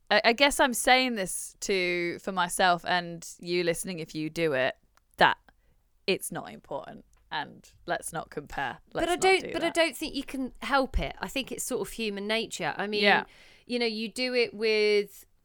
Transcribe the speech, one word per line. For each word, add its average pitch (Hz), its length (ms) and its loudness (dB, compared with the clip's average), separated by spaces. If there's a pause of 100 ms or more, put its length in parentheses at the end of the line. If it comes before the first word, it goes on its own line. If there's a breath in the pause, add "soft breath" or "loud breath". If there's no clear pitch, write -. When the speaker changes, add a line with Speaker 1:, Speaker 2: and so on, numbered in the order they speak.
Speaker 1:
I, 208 160 6
I 233 80 6
guess 277 280 4
I'm 262 120 4
saying 254 420 4
this - 460 -6
to, 175 580 0
for - 120 -8
myself 175 560 2
and 170 400 -2 (120)
you 175 260 -2
listening, 170 340 -2
if 160 160 -12
you 156 140 -6
do 156 240 0
it, 127 220 0 (420)
that 156 200 6 (720)
it's - 240 -2
not - 200 -10
important - 520 -14 (260)
and 139 400 -10 (160)
let's - 280 -6
not - 160 -8
compare. 143 480 -8 (160)
Let's - 120 0
Speaker 2:
But 330 60 2
I 359 40 0
Speaker 1:
not - 60 -4
Speaker 2:
don't, 381 200 4
Speaker 1:
do - 100 -8
Speaker 2:
but 330 120 -4
Speaker 1:
that. 339 40 2
Speaker 2:
I - 20 -4 (140)
don't 311 140 -2
think 294 180 -8
you 269 80 -4
can 262 380 -8
help 269 360 0
it. 147 220 -4
I 196 80 -6
think 262 240 -4
it's - 140 -8
sort 247 160 -4
of 190 120 -8
human 202 320 -6
nature. 208 520 -2
I 196 100 -4
mean, 208 160 0
Speaker 1:
Yeah. 196 220 6 (420 soft breath)
Speaker 2:
you 247 100 -2
know, 240 80 0
you 220 240 -4
do 254 240 -4
it 240 220 2
with, 214 720 2 (200)